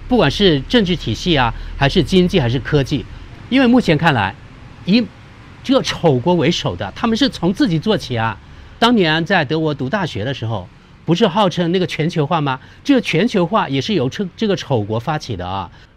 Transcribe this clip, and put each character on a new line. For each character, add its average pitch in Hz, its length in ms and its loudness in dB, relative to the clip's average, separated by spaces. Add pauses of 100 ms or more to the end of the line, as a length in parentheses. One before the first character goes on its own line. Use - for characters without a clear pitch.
不 254 80 2
管 175 120 4
是 165 340 2
政 226 220 2
治 175 120 0
体 - 180 -4
系 170 220 0
啊， 120 180 2 (220)
还 - 120 2
是 185 140 2
经 180 240 4
济， 170 140 2
还 123 80 0
是 131 100 0
科 139 240 0
技。 131 220 -4 (440)
因 262 120 2
为 262 60 6
目 240 140 6
前 165 160 2
看 160 180 2
来， 101 200 0 (520)
以 220 180 4 (600)
这 262 100 0
个 233 80 4
丑 143 360 0
国 175 160 0
为 156 160 2
首 131 240 -4
的， 95 220 -6
他 - 100 -4
们 226 100 2
是 262 120 2
从 175 240 -2
自 254 160 0
己 165 100 0
做 208 180 0
起 131 200 -6
啊。 110 220 -2 (400)
当 233 180 4
年 165 280 2
在 170 200 0
德 156 160 -2
国 156 120 0
读 127 160 -4
大 202 160 -2
学 104 200 -6
的 135 100 -4
时 - 100 -8
候， 110 240 -6 (360)
不 160 100 0
是 214 140 2
号 190 200 2
称 170 220 -2
那 185 80 0
个 180 80 0
全 160 240 -4
球 151 160 -2
化 160 140 -2
吗？ 135 180 -2 (240)
这 - 120 2
个 247 60 4
全 175 280 0
球 180 180 0
化 180 220 0
也 135 120 -2
是 214 140 -4
由 135 140 0
这， 196 280 -4
这 226 120 -2
个 185 80 0
丑 117 260 -2
国 110 160 -4
发 151 180 -4
起 120 200 -8
的 87 120 -8
啊。 92 220 -6 (260)